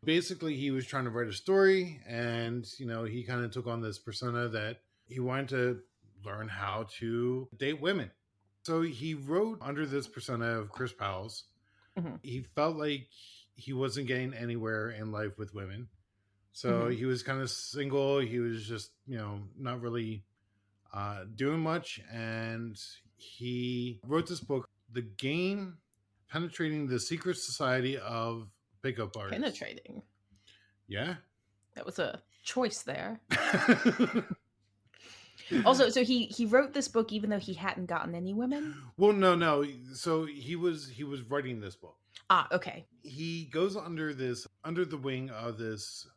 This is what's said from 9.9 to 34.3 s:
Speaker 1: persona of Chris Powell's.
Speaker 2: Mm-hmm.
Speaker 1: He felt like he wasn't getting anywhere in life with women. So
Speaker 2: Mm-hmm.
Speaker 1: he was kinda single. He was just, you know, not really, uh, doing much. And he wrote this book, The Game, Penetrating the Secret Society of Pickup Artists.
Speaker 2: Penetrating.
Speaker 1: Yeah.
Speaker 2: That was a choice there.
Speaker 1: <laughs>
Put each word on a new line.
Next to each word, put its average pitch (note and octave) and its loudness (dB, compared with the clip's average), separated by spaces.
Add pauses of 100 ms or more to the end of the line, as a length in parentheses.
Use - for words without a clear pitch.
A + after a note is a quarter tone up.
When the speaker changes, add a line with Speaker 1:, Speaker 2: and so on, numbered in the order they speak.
Speaker 1:
persona A#2 -2
of G#2 -6
Chris - -4
Powell's. G2+ -6 (560)
Speaker 2:
Mm-hmm. E3+ -4
Speaker 1:
He B2+ -6 (100)
felt D#3 2
like D3 -2 (480)
he C3+ -10
wasn't C3 0
getting B2+ 0
anywhere A2+ -2
in A2 -6
life G#2 -4
with G#2 -8
women. G2+ -10 (640)
So A#2+ 2
Speaker 2:
Mm-hmm. A#2+ 2
Speaker 1:
he A2+ -2
was B2+ 0
kinda C3+ -2
single. C#3 0
He A#2+ 0
was A2+ -2
just, G#2+ -8 (140)
you B2+ -8
know, G#2 -6 (160)
not B2 -6
really, A2+ -4 (680)
uh, G2+ -6 (100)
doing C#3+ 0
much. D#3+ -2 (100)
And A2+ -4 (380)
he B2 -4
wrote D#3+ 2
this F3 -6
book, C3 -2 (240)
The B2 -2
Game, F3 -2 (520)
Penetrating D#3 -2
the B2 2
Secret E3+ -2
Society C3 0
of A2+ -4 (340)
Pickup A2 -4
Artists. G2+ -4
Speaker 2:
Penetrating. - -6 (840)
Speaker 1:
Yeah. B2+ -2 (600)
Speaker 2:
That - -10
was - -8
a D3+ -2 (220)
choice B3 0
there. G3 -6 (100)
Speaker 1:
<laughs> - 4 (1400)